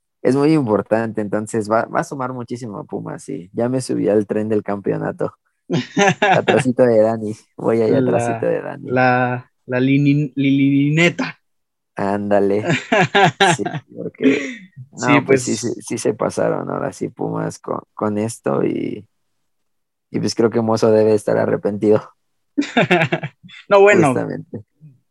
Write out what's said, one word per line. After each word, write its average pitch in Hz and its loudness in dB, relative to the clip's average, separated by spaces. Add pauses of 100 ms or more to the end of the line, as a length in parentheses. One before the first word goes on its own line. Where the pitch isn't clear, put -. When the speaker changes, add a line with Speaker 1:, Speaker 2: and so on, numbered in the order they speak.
(220)
Speaker 1:
es 127 2
muy 143 2
importante, 110 0
entonces 107 -4
va, 113 0
va - -4
a 160 -2
sumar 131 -8
muchísimo 120 -10
a 104 -12
Pumas, 110 -10
sí. 92 -12
Ya 117 -2
me 131 -2
subí 113 -2
al 104 2
tren 107 -2
del 107 0
campeonato. 101 -6 (340)
Speaker 2:
<laughs> 294 0
Speaker 1:
Atrasito - 2
de 120 4
Dani, 110 0 (240)
voy 117 0
ahí 110 2
Speaker 2:
La, 131 2
Speaker 1:
atrasito 117 0
de 113 -2
Dani. - -10
Speaker 2:
la, 123 0 (160)
la 123 -2
lini-, 143 2
lilineta. 139 2 (560)
Speaker 1:
Ándale. 101 0
Speaker 2:
<laughs> 185 2
Speaker 1:
Sí, - -4 (320)
porque, 254 0 (520)
no, - -16
Speaker 2:
Sí, 123 0
Speaker 1:
pues, 120 -2
Speaker 2:
pues. 131 2
Speaker 1:
sí, 113 -4
sí, 113 -6 (120)
sí - -8
se - -2
pasaron 104 -4
ahora - -6
sí - -8
Pumas - -8
con, - -8 (140)
con 107 -4
esto 117 -2
y, - -6 (1040)
y - -6
pues 110 -4
creo 113 2
que 117 -2
Mozo 110 2
debe 107 4
estar 110 0
arrepentido. 107 0 (560)
Speaker 2:
<laughs> 170 0 (340)
No, 202 6
bueno, 196 6
Speaker 1:
Justamente. 110 -4 (500)